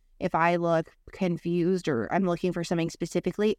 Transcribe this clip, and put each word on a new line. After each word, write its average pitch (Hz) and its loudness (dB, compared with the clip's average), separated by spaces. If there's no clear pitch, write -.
If 180 -2
I 170 4
look 170 0
confused 175 0
or 117 0
I'm 185 2
looking 175 0
for 175 -4
something 170 0
specifically, 180 -2